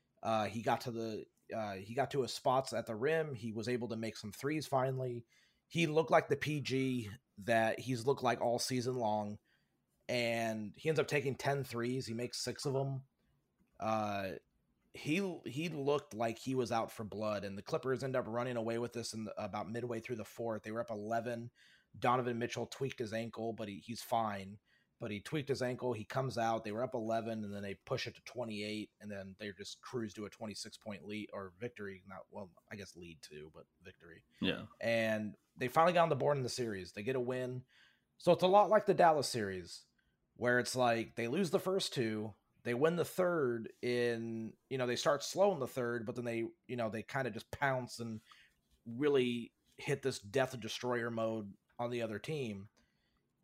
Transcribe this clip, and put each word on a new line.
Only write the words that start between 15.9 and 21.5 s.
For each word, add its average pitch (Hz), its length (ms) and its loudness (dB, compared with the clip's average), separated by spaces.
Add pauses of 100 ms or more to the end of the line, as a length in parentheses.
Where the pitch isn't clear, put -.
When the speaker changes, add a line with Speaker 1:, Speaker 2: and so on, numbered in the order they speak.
Speaker 1:
like 113 260 -2
he 131 160 -2
was 120 160 2
out 113 220 0
for 113 120 -8
blood, 104 400 -2
and 98 120 -8
the 101 60 -8
Clippers 131 420 -2
end 131 120 -2
up 123 120 0
running 120 300 -2
away 113 200 0
with 117 140 -4
this - 220 -6
in 110 100 -6
the, 101 80 -6 (100)
about 104 280 -4
midway 117 300 -4
through 117 160 -6
the 107 80 -8
fourth. 113 380 -4
They 110 80 -8
were 117 120 -2
up 117 80 -8
eleven. 117 600 -2 (480)